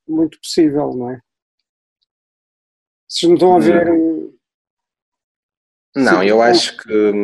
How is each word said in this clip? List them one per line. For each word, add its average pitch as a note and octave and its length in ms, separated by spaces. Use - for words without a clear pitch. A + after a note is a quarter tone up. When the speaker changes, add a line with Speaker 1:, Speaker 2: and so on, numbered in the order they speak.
Speaker 1:
muito D#3+ 320
possível, D3 520
não B2 180
é? B2+ 100
Vocês - 200
não F3 60
estão E3+ 200
a F3+ 60
Speaker 2:
Não. - 0
Speaker 1:
ver, E3+ 260
eh, E3 400
Speaker 2:
Não, G#2+ 240
Speaker 1:
sim, F#2+ 60
Speaker 2:
eu G#2 100
Speaker 1:
o A2+ 60
Speaker 2:
acho - 340
que G#2+ 360